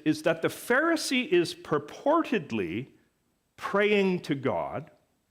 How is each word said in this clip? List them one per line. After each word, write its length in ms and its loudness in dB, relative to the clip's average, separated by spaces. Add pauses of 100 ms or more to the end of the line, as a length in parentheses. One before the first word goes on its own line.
is 180 0
that 200 0
the 60 2
Pharisee 800 0
is 260 2
purportedly 1300 -2 (680)
praying 640 2
to 140 -4
God, 560 -4 (400)